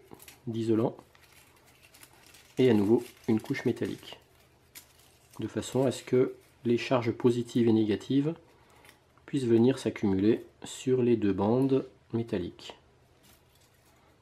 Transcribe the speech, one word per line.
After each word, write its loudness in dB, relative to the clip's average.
d'isolant, -2
et 6
à 6
nouveau 4
une 2
couche -6
métallique, -6
de -8
façon -2
à 0
ce -10
que 0
les 2
charges -2
positives 0
et 6
négatives 0
puissent -4
venir 4
s'accumuler 0
sur -2
les 2
deux 0
bandes 0
métalliques. -8